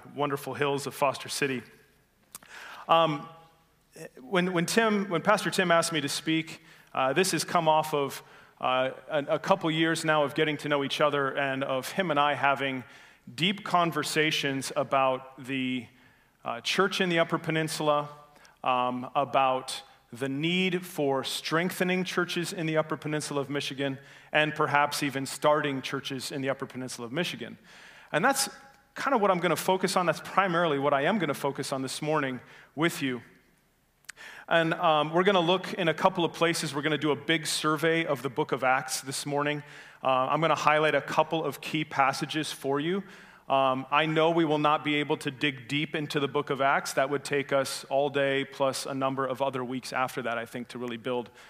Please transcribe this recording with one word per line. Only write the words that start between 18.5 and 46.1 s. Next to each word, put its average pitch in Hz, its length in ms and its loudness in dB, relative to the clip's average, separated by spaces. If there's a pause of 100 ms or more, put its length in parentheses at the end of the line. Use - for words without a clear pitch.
um, 123 520 0
about 131 640 2 (320)
the 127 160 -4
need 180 560 0
for 135 360 0
strengthening 180 800 -2
churches 175 520 -2
in 165 120 -4
the 156 120 0
Upper 156 180 0
Peninsula 147 460 -4
of 123 80 -6
Michigan, 139 500 -4 (320)
and 151 240 2
perhaps 147 480 2
even 135 220 -2
starting 147 560 0
churches 135 500 -8
in 147 100 -6
the 135 80 -2
Upper 131 160 -4
Peninsula 123 400 -10
of 113 60 -12
Michigan. 120 460 -6 (560)
And 160 100 2
that's 269 240 2 (480)
kind - 180 0
of 240 60 4
what 196 120 6
I'm 180 80 4
gonna 165 180 2
focus 185 400 2
on. 180 80 4
That's 156 160 2
primarily 170 580 4
what 143 140 4
I 135 80 4
am 190 180 2
gonna 147 140 0
focus 139 400 -2
on 131 80 -2
this 131 200 -6
morning 143 380 0 (340)
with 165 280 0
you. 127 200 -2 (1300)
And, 165 280 2
um, 156 360 2
we're 175 120 2
gonna 190 180 4
look 180 320 0
in 170 160 0
a 156 40 0
couple 185 300 2
of 147 80 0
places. 165 420 -2
We're 143 100 -4
gonna 151 140 0
do 147 140 0
a 139 40 2
big 160 300 -2
survey 160 600 0
of 127 160 -2
the 139 80 -4
book - 240 -4
of 131 100 -4
Acts 131 380 0
this 135 240 -8
morning. 147 360 -2 (400)
Uh, 131 260 2
I'm 151 120 2
gonna 156 160 4
highlight 151 400 4
a 135 60 4
couple 160 420 0
of 139 160 -4
key 156 240 -4
passages 139 680 0
for 139 300 -2
you. 180 240 -2 (460)
Um, 131 420 2
I 151 160 4
know 160 240 4
we 170 120 4
will 151 140 2
not 151 260 2
be 147 120 0
able 147 240 0
to 147 120 -6
dig 131 380 -4
deep 151 260 -2
into 151 240 -2